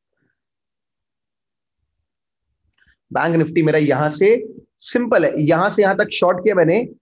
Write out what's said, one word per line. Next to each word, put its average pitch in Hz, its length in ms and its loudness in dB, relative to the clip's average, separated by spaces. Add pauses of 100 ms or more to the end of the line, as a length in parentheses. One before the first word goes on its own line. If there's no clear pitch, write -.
(3000)
bank 160 260 -2
nifty 165 260 0
मेरा 156 160 2
यहाँ 147 320 0
से 381 260 2 (460)
simple 233 420 -2
है, 139 80 0 (100)
यहाँ 165 280 2
से 208 120 0
यहाँ 190 140 2
तक 208 160 -2
short 185 320 0
किया 214 100 2
मैंने, 180 280 2 (200)